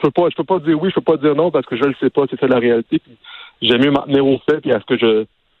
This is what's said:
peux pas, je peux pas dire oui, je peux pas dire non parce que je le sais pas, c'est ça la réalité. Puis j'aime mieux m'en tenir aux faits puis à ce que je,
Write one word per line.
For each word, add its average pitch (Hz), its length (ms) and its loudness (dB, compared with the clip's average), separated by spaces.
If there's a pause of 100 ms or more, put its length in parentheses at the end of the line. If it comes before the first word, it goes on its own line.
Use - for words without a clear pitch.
peux 143 80 0
pas, 175 180 0
je - 60 -6
peux 165 80 -4
pas 190 160 -2
dire 156 200 0
oui, 185 120 -2
je - 40 -16
peux - 60 -2
pas 160 160 0
dire 147 160 0
non 165 160 0
parce 147 160 -2
que 127 100 -6
je 117 80 -2
le 139 160 0
sais 135 120 0
pas, 143 180 0
c'est 131 100 -8
ça 139 60 0
la 127 140 2
réalité. 120 400 0
Puis - 180 -14 (460)
j'aime 120 180 2
mieux 143 100 4
m'en 139 120 0
tenir 139 240 2
aux 135 200 2
faits 151 140 0
puis 135 100 -4
à 113 80 0
ce - 60 -10
que 120 140 -2
je, 110 260 2 (360)